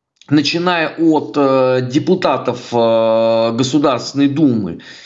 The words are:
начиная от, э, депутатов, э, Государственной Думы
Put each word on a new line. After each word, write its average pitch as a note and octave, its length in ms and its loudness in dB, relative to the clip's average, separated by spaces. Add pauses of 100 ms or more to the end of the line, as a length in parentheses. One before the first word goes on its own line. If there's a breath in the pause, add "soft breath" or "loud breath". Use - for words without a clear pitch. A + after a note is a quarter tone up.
(280)
начиная D#3+ 720 0
от, D#3 380 2
э, B2+ 540 2
депутатов, C3+ 840 -2
э, A2+ 840 2
Государственной C#3 720 0
Думы A#2+ 500 0 (280 loud breath)